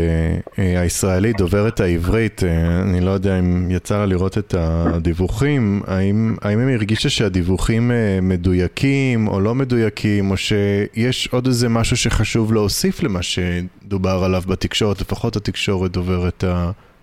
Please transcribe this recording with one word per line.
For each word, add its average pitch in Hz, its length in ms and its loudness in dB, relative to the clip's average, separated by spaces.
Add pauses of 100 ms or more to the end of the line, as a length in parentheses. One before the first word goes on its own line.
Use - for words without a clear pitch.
(580)
אה, 90 220 2
הישראלית 92 560 0
דוברת 101 440 0
העברית, 92 640 0
אה, 85 380 2
אני 92 180 0
לא 90 100 2
יודע 95 280 0
אם 90 320 0
יצא 92 280 -2
לה 104 80 0
לראות 92 320 0
את 104 200 -4
הדיווחים, 87 1300 0
האם, 101 560 0
האם 104 160 0
הם 127 100 2
הרגישה 110 400 0
שהדיווחים, 101 840 0
אה, 107 320 2
מדויקים 92 1080 2
או 98 120 0
לא 107 140 0
מדויקים, 110 760 0
או 95 60 0
שיש 101 960 -2
עוד 123 140 -2
איזה 123 220 2
משהו 113 280 2
שחשוב 110 560 0
להוסיף 110 500 0
למה 98 200 -2
שדובר 92 1000 -2
עליו 92 220 0
בתקשורת, 98 540 -2
לפחות - 360 -4
התקשורת 95 540 -2
דוברת 90 540 -2
ה-, 90 260 0 (320)